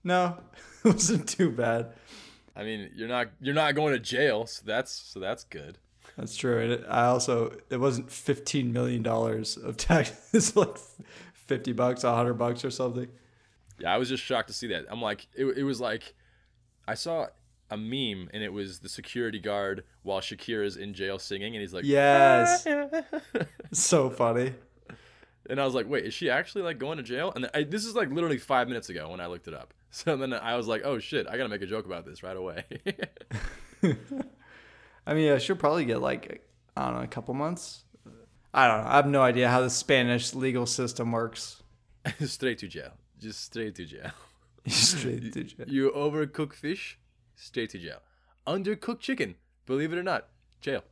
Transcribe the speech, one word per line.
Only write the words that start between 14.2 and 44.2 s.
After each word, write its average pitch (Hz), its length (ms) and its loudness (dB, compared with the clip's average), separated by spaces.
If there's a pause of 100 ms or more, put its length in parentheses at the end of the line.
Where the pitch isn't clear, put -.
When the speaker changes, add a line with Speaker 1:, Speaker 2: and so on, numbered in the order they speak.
Speaker 2:
shocked 120 260 -2
to 101 40 -12
see 123 140 -8
that. 87 240 -4
I'm 120 100 -8
like, 107 340 -4
it, 135 100 0
it 135 180 0
was 131 180 -2
like, 113 320 -6 (720)
I 107 60 -4
saw 165 340 -4 (440)
a 107 60 -6
meme, 110 560 -4
and 107 100 -6
it 95 100 -6
was 98 280 -8
the 95 80 -14
security 113 500 -4
guard 98 440 -2 (200)
while 95 160 -2
Shakira's 101 580 -4
in 98 160 -10
jail 95 240 -4
singing, 101 380 -8
and 104 60 -6
he's 90 120 -8
like, 90 120 -4
Speaker 1:
Yes. 139 840 8
Speaker 2:
"Ah, 285 200 0 (460)
yeah." - 100 0 (140)
<laughs> - 140 -16
Speaker 1:
So 135 400 4
funny. 123 420 2 (960)
Speaker 2:
And 135 100 -2
I 139 60 2
was 127 80 0
like, 117 160 -2
"Wait, 131 160 -2
is 113 80 -6
she 156 160 -2
actually, 170 320 0
like, 165 160 -4
going 147 200 -6
to 131 60 -10
jail?" 131 320 -4
And 127 180 -4
I, 151 100 2
this 202 220 -4
is, 226 100 -10
like, 180 160 0
literally 160 260 0
five 123 300 2
minutes 117 220 -6
ago 80 200 -8
when 90 100 -10
I 87 80 -8
looked 87 200 -10
it 82 80 -12
up. 62 240 -16
<laughs> - 40 -20 (120)
So 156 220 -2
then 131 160 -4
I 117 220 -2
was 117 120 -2
like, 110 180 -2
"Oh, 135 140 -2
shit, 143 280 -4
I 113 100 -6
gotta 127 120 -4
make 104 120 -6
a 95 60 -6
joke 107 180 -4
about 87 200 -8
this - 180 -16
right 92 140 -8
away." 90 260 -8 (220)
<laughs> - 1000 -8
Speaker 1:
<laughs> - 0 - (1200)
I 147 80 -2
mean, 156 120 4
yeah, 143 120 8
she'll 185 180 0
probably 156 300 2
get, 127 160 0
like, 131 420 -4 (340)
I 135 100 -2
don't 123 100 -2
know, 123 60 -4
a 120 40 -8
couple 117 260 -8
months. 156 500 -6 (680)
I 131 140 10
don't 110 160 4
know. 117 60 -4
I 131 60 6
have 143 120 8
no 139 140 6
idea 123 280 6
how 127 120 6
the 127 80 4
Spanish 123 640 2
legal 127 320 0
system 120 460 -2
works. - 500 -4 (300)
Speaker 2:
<laughs> - 340 -6
Straight 123 340 -4
to 101 80 -10
jail. 78 260 -12 (260)
Just 107 240 -12
straight 107 320 -8
to 90 100 -10
jail. - 260 -14 (260)